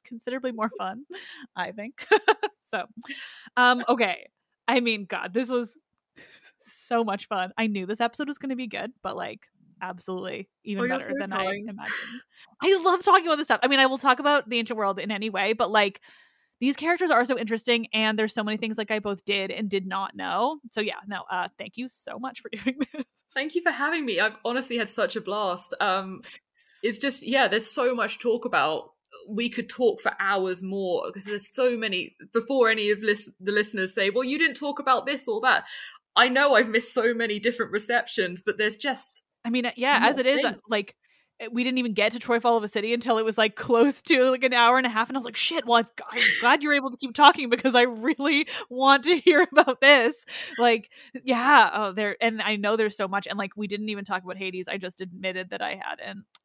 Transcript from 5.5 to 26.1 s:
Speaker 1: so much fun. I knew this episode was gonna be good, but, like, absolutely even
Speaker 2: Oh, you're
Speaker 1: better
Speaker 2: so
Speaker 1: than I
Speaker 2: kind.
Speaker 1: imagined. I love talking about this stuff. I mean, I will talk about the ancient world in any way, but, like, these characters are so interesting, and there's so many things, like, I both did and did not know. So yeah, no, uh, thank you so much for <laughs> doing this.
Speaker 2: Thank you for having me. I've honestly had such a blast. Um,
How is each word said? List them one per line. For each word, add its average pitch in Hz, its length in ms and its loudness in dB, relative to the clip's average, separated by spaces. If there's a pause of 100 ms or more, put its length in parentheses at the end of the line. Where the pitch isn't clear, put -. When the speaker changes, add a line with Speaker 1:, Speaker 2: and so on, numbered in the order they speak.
Speaker 1:
so - 400 -4
much 202 240 -6
fun. 185 300 -4
I 226 100 0
knew 196 200 -4
this 214 140 -4
episode 233 280 -2
was 285 100 -8
gonna 269 180 -6
be 254 100 -8
good, 202 260 -8 (100)
but, 190 140 -6
like, 175 300 -10 (340)
absolutely 185 680 -10 (160)
even 202 140 -4
Speaker 2:
Oh, 240 40 -2
you're 254 160 -2
Speaker 1:
better 269 140 -8
Speaker 2:
so - 40 -
Speaker 1:
than 196 160 -8
I 190 120 -2
Speaker 2:
kind. 208 240 -6
Speaker 1:
imagined. - 520 -10 (400)
I 381 220 4
love 359 200 4
talking 370 240 6
about 311 100 2
this 294 100 -4
stuff. 226 160 2
I 247 60 6
mean, 277 100 4
I 269 80 8
will 262 120 -2
talk 262 200 2
about 285 300 2
the 240 100 -2
ancient 226 180 -6
world 196 220 0
in 190 120 -6
any 214 180 -4
way, 202 240 0
but, 220 180 0
like, 208 300 2 (600)
these 262 160 2
characters 339 340 0
are 247 140 4
so 269 140 -2
interesting, 226 540 -2
and 220 260 0
there's 214 140 0
so 214 100 -4
many 214 140 -2
things, 220 220 -6
like, 208 120 -4
I 214 80 -2
both 202 260 -6
did 196 260 -2
and 214 180 -6
did 190 180 -2
not 190 280 -6
know. 202 440 -2 (120)
So 220 100 -4
yeah, 208 260 -4
no, 202 240 -10
uh, 180 180 -4 (100)
thank 208 180 -16
you 254 120 -10
so - 300 -16
much 254 220 -12
for - 80 -16
<laughs> 208 160 -10
doing 262 120 -4 (160)
this. 294 120 -10 (280)
Speaker 2:
Thank 285 220 -4
you 349 60 -2
for 339 100 0
having 285 340 -2
me. 196 140 -2
I've 214 260 0
honestly 240 320 -4
had 220 100 -2
such 208 280 -2
a 220 60 -6
blast. 196 600 -4
Um, 190 400 -2 (640)